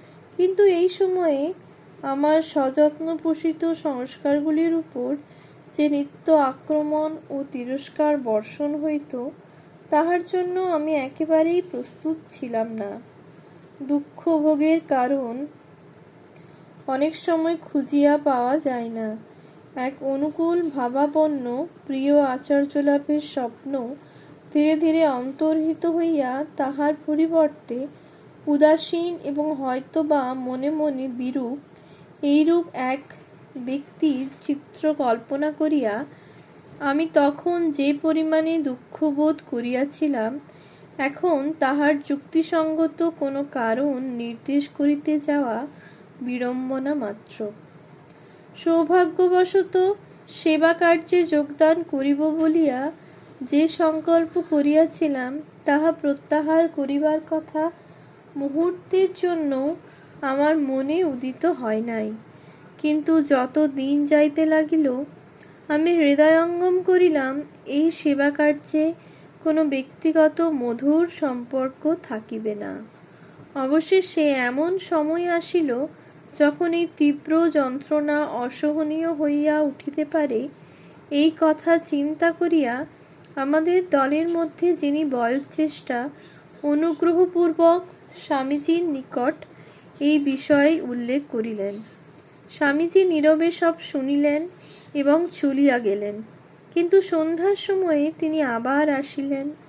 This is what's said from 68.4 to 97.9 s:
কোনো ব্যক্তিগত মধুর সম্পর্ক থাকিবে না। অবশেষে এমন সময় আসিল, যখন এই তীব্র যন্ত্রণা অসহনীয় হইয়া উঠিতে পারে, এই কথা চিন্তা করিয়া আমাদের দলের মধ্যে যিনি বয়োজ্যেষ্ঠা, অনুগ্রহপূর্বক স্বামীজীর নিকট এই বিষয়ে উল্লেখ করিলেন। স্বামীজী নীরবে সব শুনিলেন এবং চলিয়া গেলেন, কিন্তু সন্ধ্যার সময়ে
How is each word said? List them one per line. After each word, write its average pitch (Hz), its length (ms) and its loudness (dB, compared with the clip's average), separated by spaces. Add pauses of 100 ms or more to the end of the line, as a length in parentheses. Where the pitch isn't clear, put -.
কোনো 311 220 2
ব্যক্তিগত 311 760 0
মধুর 285 680 0 (100)
সম্পর্ক 262 840 -4
থাকিবে 220 520 -8
না। 202 220 -10 (800)
অবশেষে 311 720 2
এমন 277 480 0
সময় 339 500 -2
আসিল, 330 580 -2 (540)
যখন 302 340 2
এই 339 140 0 (100)
তীব্র 311 520 2
যন্ত্রণা 294 760 -2
অসহনীয় 302 880 -4
হইয়া 294 480 0
উঠিতে 294 440 -4
পারে, 285 420 -2 (640)
এই 302 280 4
কথা 320 380 2
চিন্তা 311 540 -2
করিয়া 311 540 -2 (500)
আমাদের 320 560 0
দলের 294 380 2
মধ্যে 339 460 0
যিনি 302 300 -2
বয়োজ্যেষ্ঠা, 262 1040 -4 (540)
অনুগ্রহপূর্বক 339 1200 2 (440)
স্বামীজীর 294 600 0
নিকট 262 480 -2 (680)
এই 294 200 2
বিষয়ে 285 640 2
উল্লেখ 247 400 -4 (100)
করিলেন। 214 440 -4 (800)
স্বামীজী 320 480 2
নীরবে 320 480 4
সব 330 280 2
শুনিলেন 285 680 0 (460)
এবং 294 420 2
চলিয়া 277 440 2
গেলেন, 208 360 -2 (580)
কিন্তু 349 280 4
সন্ধ্যার 339 540 0
সময়ে 330 640 0